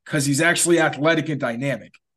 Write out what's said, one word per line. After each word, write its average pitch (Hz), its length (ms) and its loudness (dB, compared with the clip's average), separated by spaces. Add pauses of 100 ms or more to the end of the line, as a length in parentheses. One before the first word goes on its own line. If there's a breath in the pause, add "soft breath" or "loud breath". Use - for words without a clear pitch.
'cause 147 180 -2
he's 139 160 0
actually 170 400 4
athletic 156 480 0
and 143 100 -2
dynamic. 120 540 -6 (240)